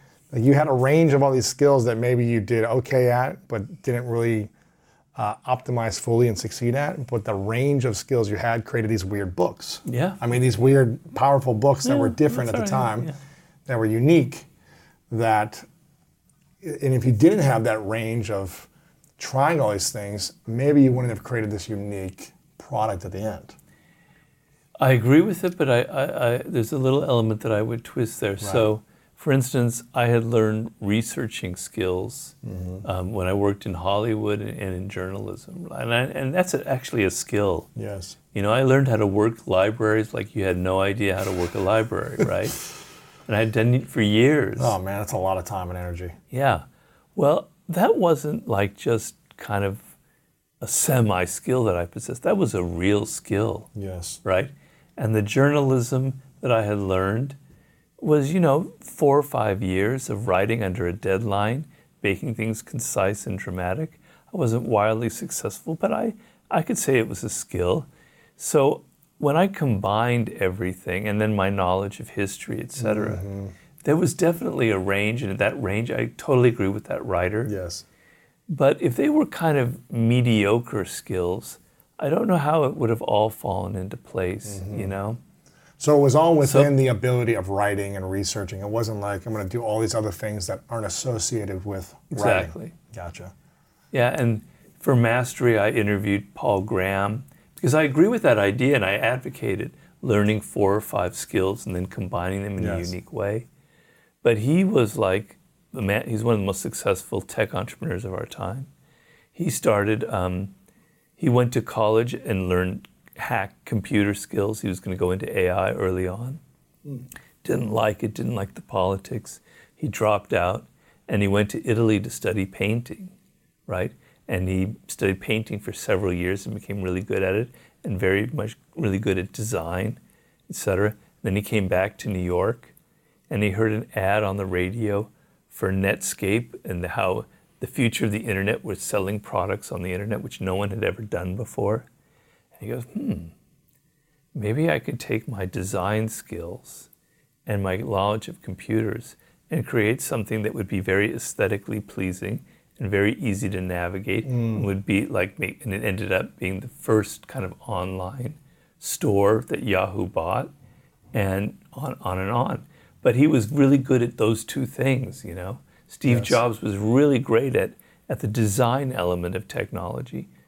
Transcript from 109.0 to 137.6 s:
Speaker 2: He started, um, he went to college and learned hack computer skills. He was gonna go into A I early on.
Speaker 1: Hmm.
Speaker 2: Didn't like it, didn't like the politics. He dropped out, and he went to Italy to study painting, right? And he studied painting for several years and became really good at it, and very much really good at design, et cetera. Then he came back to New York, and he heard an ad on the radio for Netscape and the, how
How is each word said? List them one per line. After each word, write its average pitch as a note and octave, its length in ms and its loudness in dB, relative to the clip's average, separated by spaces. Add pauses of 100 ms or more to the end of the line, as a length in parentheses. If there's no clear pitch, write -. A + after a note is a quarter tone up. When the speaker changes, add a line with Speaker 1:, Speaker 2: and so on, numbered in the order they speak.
Speaker 2:
He E3+ 200 -4
started, G#2+ 540 2
um, F#2 500 -4 (600)
he D#3+ 140 0
went B2 240 4
to A#2 80 0
college A2 540 2
and F#2+ 340 -2
learned F#2 380 0 (280)
hack G2+ 400 -6 (100)
computer G2+ 480 0
skills. G#2 480 -4
He G#2+ 60 -4
was F2+ 120 -4
gonna F#2+ 160 -6
go F2+ 140 0
into F#2+ 260 -4
A F#2 140 2
I F#2+ 240 0
early F#2 340 -2
on. A#2+ 300 -8 (460)
Speaker 1:
Hmm. C#3+ 140 -12 (460)
Speaker 2:
Didn't B2+ 280 -2
like A2 320 0
it, A2 100 -4
didn't B2 220 -4
like G2+ 180 -6
the - 80 -18
politics. G2 800 -4 (360)
He - 120 -6
dropped G#2+ 460 0
out, F#2 340 0 (400)
and G2+ 160 2
he G2+ 40 2
went G#2 240 4
to A2 160 -6
Italy A2 340 4
to A2+ 100 -8
study G2 340 -2
painting, A#2 640 -4 (560)
right? F#2 260 -4 (360)
And F#2 200 -2
he F#2+ 280 -2 (120)
studied F#2+ 320 -2
painting A2 400 -4
for - 140 -10
several G2 400 -2
years F2+ 320 -2
and A2+ 80 -8
became G2+ 300 -8
really F#2 180 -2
good G2 220 -2
at F#2 100 0
it, A#2 160 0 (340)
and F#2+ 160 -4
very G2 280 2
much A2 280 -6 (200)
really G2 240 0
good G2 180 0
at F#2+ 140 -6
design, F#2+ 680 -4 (500)
et - 60 -12
cetera. G#2 400 2 (280)
Then F#2+ 120 0
he G#2 60 0
came G2+ 260 0
back F#2 320 0
to - 100 -8
New F#2 140 -2
York, F2+ 520 -2 (560)
and G2+ 100 -2
he G#2 100 2
heard G#2+ 200 2
an G#2+ 240 -4
ad G2+ 280 2
on G2 140 -2
the G2 80 -4
radio G2+ 640 -2 (400)
for F#2+ 220 -2
Netscape G2 800 -2 (100)
and F2 200 -6
the, F2 60 -6
how G#2 360 -2 (360)